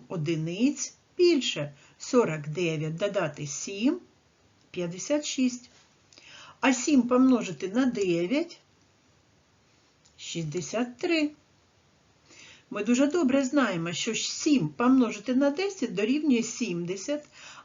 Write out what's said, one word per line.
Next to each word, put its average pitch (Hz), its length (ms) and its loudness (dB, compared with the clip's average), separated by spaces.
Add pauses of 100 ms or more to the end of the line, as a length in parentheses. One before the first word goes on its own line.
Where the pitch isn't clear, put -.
одиниць 170 840 -2 (240)
більше. 277 560 2 (240)
Сорок 160 500 0
дев'ять 160 480 -2
додати 175 520 -4
сім — 247 520 -2 (720)
п'ятдесят 180 540 -4
шість. - 440 -2 (920)
А 262 140 2
сім 269 280 4
помножити 240 680 2
на 240 180 0
дев'ять — 202 760 0 (1600)
шістдесят 180 800 -6
три. 320 340 0 (1400)
Ми 208 140 -6
дуже 247 240 4
добре 277 380 2
знаємо, 196 480 0
що 220 220 -4
сім 233 540 0
помножити 254 680 2
на 285 140 4
десять 294 440 -4
дорівнює 240 500 2
сімдесят, 196 840 -6 (380)